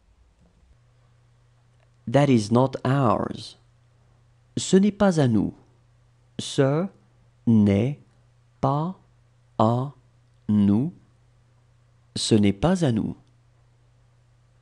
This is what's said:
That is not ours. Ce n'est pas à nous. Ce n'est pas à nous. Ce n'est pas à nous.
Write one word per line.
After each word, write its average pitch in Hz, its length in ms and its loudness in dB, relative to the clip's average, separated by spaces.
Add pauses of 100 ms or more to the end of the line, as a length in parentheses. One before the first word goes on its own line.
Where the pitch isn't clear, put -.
(2000)
That 139 200 2
is 107 200 2
not 131 220 2 (120)
ours. - 760 -2 (1000)
Ce - 200 0
n'est 202 160 4
pas 190 280 0
à 131 80 2
nous. 92 260 0 (840)
Ce 147 480 -2 (600)
n'est 110 540 2 (600)
pas 151 380 -4 (600)
à 120 340 0 (560)
nous. 104 440 2 (1300)
Ce - 140 0
n'est 104 180 2
pas 170 320 -2
à 131 80 0
nous. 104 240 -4 (1500)